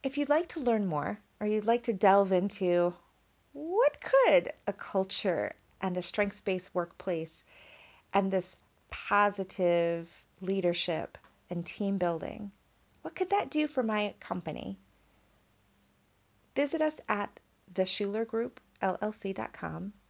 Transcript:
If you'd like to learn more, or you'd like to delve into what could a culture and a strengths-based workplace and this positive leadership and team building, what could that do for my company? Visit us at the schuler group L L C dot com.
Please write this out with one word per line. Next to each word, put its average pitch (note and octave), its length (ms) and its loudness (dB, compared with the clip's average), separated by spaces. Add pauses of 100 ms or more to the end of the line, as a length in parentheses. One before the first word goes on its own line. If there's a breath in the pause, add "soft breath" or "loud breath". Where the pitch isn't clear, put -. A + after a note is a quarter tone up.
If C4+ 140 -4
you'd C#4+ 140 0
like E4 180 2
to - 120 -8
learn A3+ 260 2
more, E3 340 -2 (200)
or G#3+ 60 -2
you'd G#3 200 0
like A#3 160 2
to A#3 100 -2
delve G3 400 6
into F3+ 640 2 (580)
what F#4 480 0
could D4 500 6 (160)
a G#3 60 -2
culture F#3+ 840 -2 (280)
and F3+ 140 -2
a F3+ 60 -4
strengths-based - 720 -4
workplace F3 680 -6 (720 loud breath)
and G3 160 4
this F#3 260 -2 (340)
positive F3 1300 0 (160)
leadership F3 760 -2 (320)
and F3 160 -4
team G3 320 -2
building, F3 520 -4 (520)
what E4 120 -10
could F#4 160 -2
that G4+ 200 2
do D4+ 160 0
for C4 160 -2
my G#3 380 0
company? - 580 -8 (1800)
Visit C#4+ 240 0
us D#4 280 0
at - 300 -4 (360)
the F#3 100 2
schuler G3+ 400 -2
group A3+ 340 -6 (220)
L F#3 220 0
L G#3+ 100 -4
C G3 220 -4
dot - 180 -8
com. E3+ 400 -8 (180)